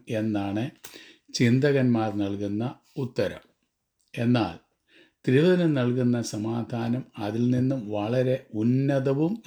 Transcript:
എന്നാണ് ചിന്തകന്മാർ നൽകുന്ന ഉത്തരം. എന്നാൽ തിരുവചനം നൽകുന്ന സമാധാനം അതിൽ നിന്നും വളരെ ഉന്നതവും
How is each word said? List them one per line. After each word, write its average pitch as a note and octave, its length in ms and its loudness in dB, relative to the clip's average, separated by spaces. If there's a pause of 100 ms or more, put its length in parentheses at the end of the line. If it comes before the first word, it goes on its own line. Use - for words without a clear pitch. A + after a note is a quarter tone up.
എന്നാണ് G#2+ 560 -2 (680)
ചിന്തകന്മാർ B2+ 800 2
നൽകുന്ന G2+ 500 -4 (320)
ഉത്തരം. A2+ 460 -4 (720)
എന്നാൽ A#2 420 0 (680)
തിരുവചനം E3 500 4
നൽകുന്ന B2 480 2
സമാധാനം A#2 800 -4 (160)
അതിൽ G#2+ 320 -2
നിന്നും B2+ 300 0 (100)
വളരെ B2 460 0 (180)
ഉന്നതവും C3+ 800 2 (120)